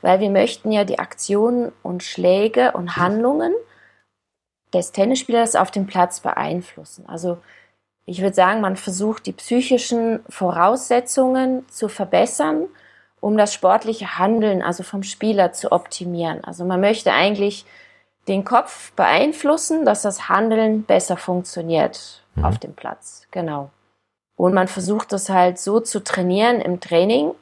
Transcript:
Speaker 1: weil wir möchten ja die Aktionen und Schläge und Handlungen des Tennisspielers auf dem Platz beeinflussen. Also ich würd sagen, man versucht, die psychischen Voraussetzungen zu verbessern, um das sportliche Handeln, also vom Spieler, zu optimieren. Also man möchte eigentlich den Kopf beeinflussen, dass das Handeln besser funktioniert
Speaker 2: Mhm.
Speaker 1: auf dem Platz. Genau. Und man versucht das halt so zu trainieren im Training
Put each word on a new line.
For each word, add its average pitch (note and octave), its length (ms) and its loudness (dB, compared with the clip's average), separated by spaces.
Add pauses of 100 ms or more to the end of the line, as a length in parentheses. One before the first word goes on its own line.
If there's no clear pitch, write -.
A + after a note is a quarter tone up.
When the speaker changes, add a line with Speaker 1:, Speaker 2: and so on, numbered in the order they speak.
Speaker 1:
weil F#3 160 6
wir G3+ 120 0
möchten G#3+ 400 0
ja G#3 120 2
die G3 140 -4
Aktionen A#3 720 -2 (120)
und F3+ 180 -6
Schläge G3+ 680 2
und F3 260 -6
Handlungen B3 560 0 (1200)
des F3+ 200 0
Tennisspielers A#3 640 2
auf F#3+ 140 4
dem G3 160 -2
Platz F3+ 360 0
beeinflussen. - 840 -6
Also E3+ 300 -6 (680)
ich F3+ 180 -12
würd G3 100 0
sagen, G3 280 4
man F#3+ 160 -2
versucht, G3+ 500 -4
die F#3+ 40 -8
psychischen A#3+ 960 0
Voraussetzungen B3+ 1400 0
zu - 180 -6
verbessern, G#3+ 800 0 (540)
um G#3 180 0
das G#3 160 4
sportliche G#3 640 0
Handeln, G#3 460 2
also F3 180 -4
vom G3 220 -8
Spieler, G3 500 0
zu - 180 -4
optimieren. E3+ 720 -4
Also F3 220 -10
man F#3 160 0
möchte G3+ 300 2
eigentlich G3+ 540 0 (640)
den G3 160 -2
Kopf - 500 -2
beeinflussen, D#4 920 2
dass G#3 160 2
das - 280 -6
Handeln A3 520 2
besser F#3+ 340 0
funktioniert E3+ 1080 -4 (100)
Speaker 2:
Mhm. D2+ 120 -2
Speaker 1:
auf G#2 120 0
dem - 160 -12
Platz. - 560 -16
Genau. D3+ 400 -6 (680)
Und F3+ 200 2
man F#3+ 120 2
versucht F#3+ 440 -4
das G3 180 -6
halt F3+ 300 4
so G#3 200 0
zu A3+ 240 -6
trainieren G3+ 560 0
im F3+ 200 -2
Training A3+ 640 2